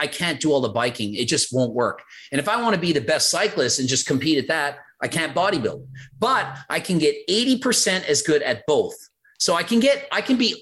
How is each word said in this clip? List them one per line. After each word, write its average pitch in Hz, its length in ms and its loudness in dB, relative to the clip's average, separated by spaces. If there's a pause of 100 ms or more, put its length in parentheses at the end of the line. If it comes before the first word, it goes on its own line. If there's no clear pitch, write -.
I 147 80 -2
can't 170 320 -4
do 156 100 0
all 143 100 4
the 120 80 0
biking. 113 460 -2
It 117 140 -2
just - 240 0
won't 123 220 0
work. 120 280 0 (300)
And 139 80 0
if 147 80 -4
I 226 120 0
wanna 220 180 2
be 170 140 0
the 143 100 2
best 156 280 0
cyclist 165 480 0
and 131 100 0
just 131 160 0
compete 143 340 0
at 123 100 -2
that, 143 300 -2 (240)
I 127 60 -4
can't 156 260 -4
bodybuild, 160 520 -2 (320)
but 240 380 0 (140)
I 165 100 -2
can 175 180 0
get 147 180 4 (120)
eighty 240 300 2
percent 208 500 0
as 143 140 2
good 151 200 2
at 123 240 -2
both. 131 280 2 (440)
So 180 160 0
I 175 100 0
can 233 160 2
get, 277 320 2
I 196 80 0
can 254 160 2
be 233 260 2